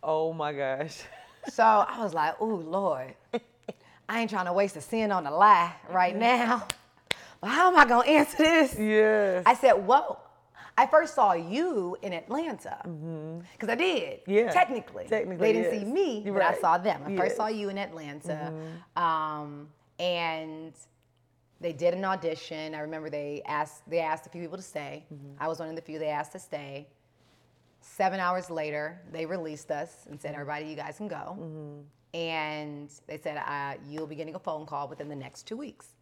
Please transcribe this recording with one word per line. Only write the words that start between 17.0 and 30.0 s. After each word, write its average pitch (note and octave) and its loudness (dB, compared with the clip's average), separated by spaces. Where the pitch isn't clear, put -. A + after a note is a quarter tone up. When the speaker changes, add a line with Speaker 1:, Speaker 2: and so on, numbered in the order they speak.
Speaker 2:
I G3 -4
first F#3 2
Speaker 1:
Yes. - -4
Speaker 2:
saw G#3+ -2
you G#3 -4
in G3 -8
Atlanta. D#3 -8
Speaker 1:
Mm-hmm. D#3+ -8
Speaker 2:
Um, D3+ -2
and D#3+ -4
they E3+ -4
did E3+ 0
an F#3 -4
audition. D#3+ -6
I D3+ -8
remember D#3 -8
they D3 -8
asked, D3+ -6
they E3 -2
asked D#3+ -4
a - -20
few E3+ -14
people E3+ -10
to F#3 -14
stay. D3 -12
Speaker 1:
Mm-hmm. C#3+ -16
Speaker 2:
I D3+ -2
was D#3+ -4
one D#3+ -10
of D#3+ -10
the E3 -10
few D#3 -12
they D#3 -2
asked D3 -4
to F#3+ -14
stay. C#3+ -12
Seven F#3+ -2
hours F3+ -2
later, D#3 -6
they D#3+ -6
released D#3+ -8
us D3+ -8